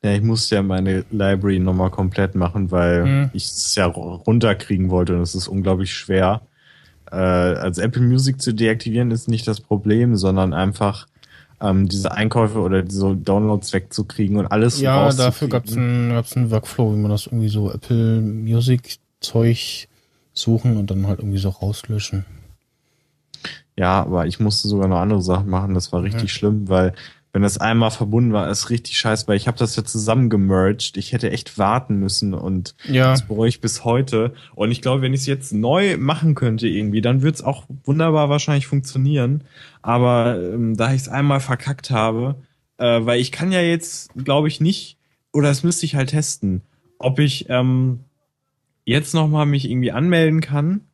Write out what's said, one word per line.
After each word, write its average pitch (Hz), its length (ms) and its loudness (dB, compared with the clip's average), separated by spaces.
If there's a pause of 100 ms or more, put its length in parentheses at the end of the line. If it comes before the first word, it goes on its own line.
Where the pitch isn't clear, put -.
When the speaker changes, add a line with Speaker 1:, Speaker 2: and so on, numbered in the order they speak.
Speaker 1:
Ja, 104 100 0
ich 101 100 2
musste 113 340 2
ja 98 60 2
meine 95 480 0
Library 98 480 2
nochmal 92 320 2
komplett 95 440 -2
machen, 90 360 0
weil 87 340 2
Speaker 2:
Hm. 139 280 2
Speaker 1:
ich - 140 -8
es - 280 -4
ja 98 120 2
ru-, 87 380 -6
runterkriegen 104 680 2
wollte 90 260 2
und 87 60 0
es 87 120 -4
ist 92 140 -6
unglaublich 95 440 -2
schwer. 95 500 0 (680)
Äh, - 60 -10
also 90 680 0
Apple 120 200 0
Music 131 380 2
zu 120 140 -2
deaktivieren 113 560 0
ist 113 180 -4
nicht 113 200 -2
das 104 120 -4
Problem, 110 560 2
sondern 95 360 2
einfach, 95 540 -2 (540)
ähm, 98 280 2
diese 98 240 -2
Einkäufe 107 480 0
oder 92 220 2
diese 98 340 0
Downloads 101 560 0
wegzukriegen 101 640 -2
und 98 100 0
alles 113 340 2
Speaker 2:
Ja, 135 160 4
Speaker 1:
rauszukriegen. 135 360 4
Speaker 2:
dafür 143 160 -4
gab's 117 280 -2
einen, 120 340 0
gab's 117 260 -2
einen 120 140 2
Workflow, 110 420 0
wie 104 60 0
man 104 120 0
das 104 160 -2
irgendwie 113 220 -2
so 104 240 -2
Apple 113 480 0
Music 113 800 0 (220)
Zeug - 680 0 (460)
suchen 113 420 2
und 101 140 -2
dann 98 160 0
halt 98 140 -2
irgendwie 98 180 -2
so 95 100 0
rauslöschen. 98 800 -4 (1500)
Speaker 1:
Ja, 92 240 2
aber 85 240 0
ich 90 140 -6
musste 104 280 0
sogar 98 200 0
noch 90 100 2
andere 98 240 2
Sachen 92 260 0
machen, 95 260 -2
das 90 180 -2
war 90 80 0
Speaker 2:
Mhm. 90 60 -2
Speaker 1:
richtig 107 260 -4
schlimm, 104 360 0
weil 92 240 2 (400)
wenn 98 100 2
das 101 160 0
einmal 113 320 2
verbunden 113 420 0
war, 95 160 0
ist 101 220 -4
richtig 120 260 -4
scheiße, 110 320 -2
weil 101 80 2
ich 98 100 -2
hab 120 120 -2
das 113 180 -2
ja 110 80 -4
zusammengemerged. 104 1120 2
Ich - 160 -8
hätte 104 180 -2
echt - 280 -8
warten 107 380 0
müssen 98 360 -2
und 92 420 -4 (100)
Speaker 2:
Ja. 131 260 4
Speaker 1:
das 127 180 0
bereue 110 220 2
ich - 100 -6
bis - 240 -6
heute. 120 480 0 (220)
Und 107 160 -2
ich 123 100 -4
glaube, 131 220 0
wenn 131 100 0
ich's 135 140 -2
jetzt 135 260 -6
neu 151 460 2
machen 151 360 2
könnte 117 320 0
irgendwie, 107 360 0
dann 123 180 2
würd's 156 220 -2
auch 139 220 -4 (200)
wunderbar 156 460 2
wahrscheinlich 143 360 0
funktionieren. 139 800 0 (380)
Aber, 120 600 2
ähm, 110 360 -2
da 120 160 2
ich's 131 160 -4
einmal 139 300 0
verkackt 131 500 -6
habe, 117 460 0 (420)
äh, 117 260 2
weil 120 160 2
ich 127 120 -4
kann 180 200 -4
ja 180 80 2
jetzt, 170 560 -4
glaub 143 300 2
ich, 151 160 -2
nicht, - 340 -2 (380)
oder 147 140 4
das 139 140 0
müsste 170 220 -2
ich 151 100 -4
halt 135 160 0
testen, 101 520 -2 (360)
ob 131 200 -2
ich, 143 320 0
ähm, 127 500 2 (840)
jetzt 143 260 0
nochmal 156 320 2
mich 143 260 0
irgendwie 123 220 0
anmelden 160 480 2
kann 151 400 -2 (140)